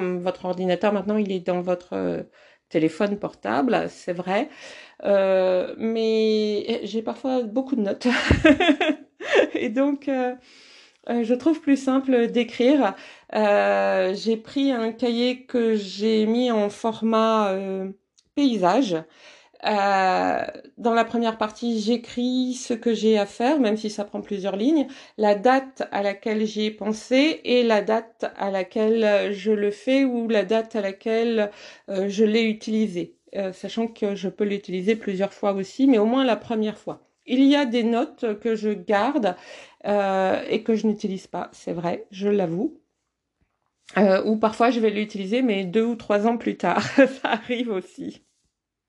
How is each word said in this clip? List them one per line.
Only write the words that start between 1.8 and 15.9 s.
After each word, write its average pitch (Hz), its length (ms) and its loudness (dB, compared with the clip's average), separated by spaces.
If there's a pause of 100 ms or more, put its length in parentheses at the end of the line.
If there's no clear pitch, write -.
euh, 170 280 -4 (460)
téléphone 202 500 0
portable », 202 680 -2
c'est - 240 -10
vrai. 190 360 -2 (560)
Euh, 190 720 2
mais 220 1080 0
j'ai 214 180 -4
parfois 247 400 -4
beaucoup 254 320 -4
de 226 60 -2
notes. 196 260 -2 (760)
<laughs> - 760 0
Et 247 160 -2
donc, 277 380 -2
euh, 254 260 -2 (760)
euh, 240 160 0
je 226 100 2
trouve 311 260 0
plus 277 180 2
simple 262 500 2
d'écrire. 240 640 2 (400)
Euh, 202 800 2
j'ai 208 220 0
pris 269 360 -2
un 226 200 -2
cahier 247 540 -2
que 226 280 0
j'ai 214 520 0